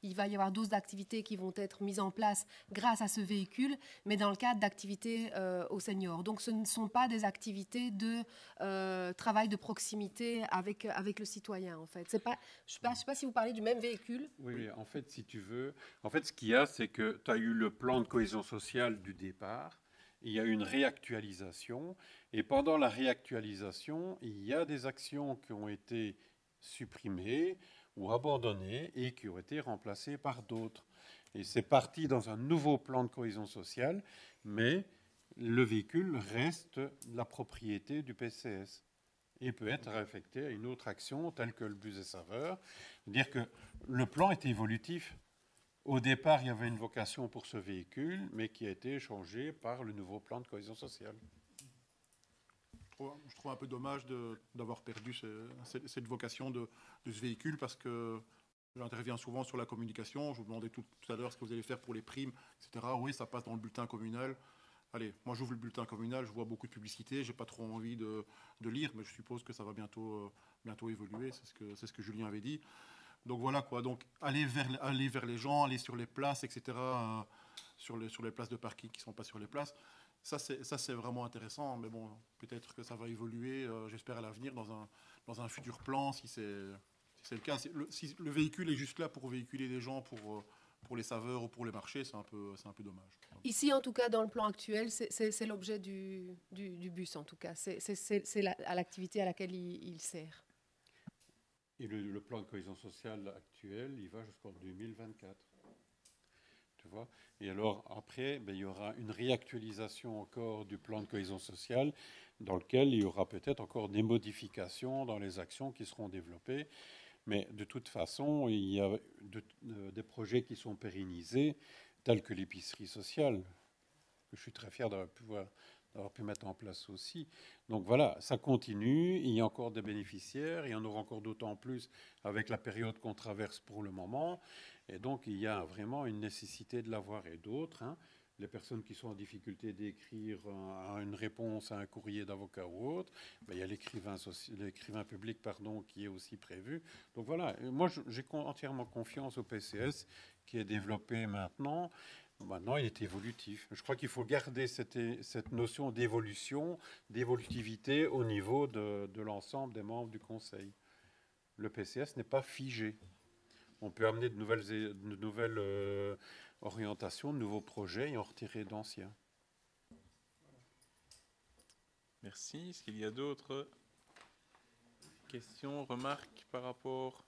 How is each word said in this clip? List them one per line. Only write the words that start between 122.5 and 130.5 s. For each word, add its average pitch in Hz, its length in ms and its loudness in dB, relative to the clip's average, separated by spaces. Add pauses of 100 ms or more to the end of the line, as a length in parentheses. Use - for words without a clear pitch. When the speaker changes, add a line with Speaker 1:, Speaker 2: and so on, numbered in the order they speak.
Speaker 2:
sociale, 110 560 2 (880)
que 104 60 -14
je - 60 -16
suis 117 100 -12
très 104 180 -12
fier 117 200 0
d'avoir 95 180 -2
pu - 140 -20
voir, 104 240 -6 (480)
d'avoir 101 180 -8
pu 113 100 -8
mettre 101 240 -4
en 95 60 -6
place 95 380 -12
aussi. 139 360 -10 (440)
Donc 104 160 0
voilà, 123 340 8
ça - 160 2
continue, 131 840 6
il 135 100 4
y 113 100 6
a 113 60 8
encore 117 240 0
des 107 100 -4
bénéficiaires, 110 840 -4